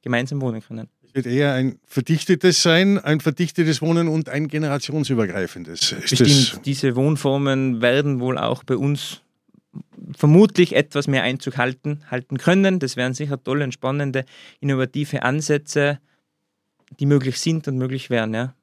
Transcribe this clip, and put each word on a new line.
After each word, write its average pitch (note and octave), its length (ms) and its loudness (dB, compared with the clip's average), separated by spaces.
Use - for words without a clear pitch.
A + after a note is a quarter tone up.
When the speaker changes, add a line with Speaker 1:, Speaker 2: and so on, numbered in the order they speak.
Speaker 1:
gemeinsam B2+ 400 -4
wohnen A#2 220 -4
können. A2 260 -14
Speaker 2:
Es - 80 -20
wird C3 120 -2
eher C#3 260 2
ein C3 340 -2
verdichtetes E3 760 2
sein, F#3 360 4
ein D3+ 220 0
verdichtetes D#3+ 640 0
Wohnen E3 260 2
und D#3 200 -2
ein C#3+ 200 -4
generationsübergreifendes. B2 1400 -4
Ist - 180 -6
Speaker 1:
Bestimmt, C3 200 6
Speaker 2:
das C3+ 320 2
Speaker 1:
diese C3+ 340 -2
Wohnformen C3+ 840 0
werden C3+ 380 2
wohl B2+ 180 -2
auch A#2 260 -2
bei C3 120 -2
uns C#3+ 440 -4
vermutlich F3 580 6
etwas C#3+ 340 0
mehr C3+ 140 2
Einzug B2+ 340 -4
halten, C3 440 -4
halten B2+ 280 -6
können. F#3+ 400 4
Das C3+ 180 -4
wären B2+ 180 -2
sicher C#3+ 280 -6
tolle C#3+ 220 -2
und B2+ 80 -6
spannende, C3+ 520 -4
innovative C#3 600 -2
Ansätze, D3 760 -2
die C#3+ 80 0
möglich C3 320 2
sind D#3+ 300 -4
und C3+ 80 -4
möglich B2+ 340 -6
wären, A2+ 240 -2
ja. B2+ 280 -6